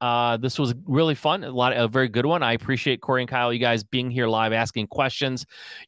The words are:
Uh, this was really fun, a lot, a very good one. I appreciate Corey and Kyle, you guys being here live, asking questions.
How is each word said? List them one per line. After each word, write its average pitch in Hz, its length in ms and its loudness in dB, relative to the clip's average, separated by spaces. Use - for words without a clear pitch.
Uh, 120 340 2
this 117 220 -4
was 123 160 0
really 156 300 2
fun, 165 300 0
a 135 60 -10
lot, 127 220 2
a 117 160 2
very 127 200 2
good 117 180 0
one. 165 160 2
I 117 100 2
appreciate 123 480 -2
Corey 127 220 0
and 120 80 -8
Kyle, 120 200 0
you 120 80 -2
guys 117 240 2
being 123 280 -4
here 120 180 0
live, 110 240 2
asking 113 360 -2
questions. 131 580 -2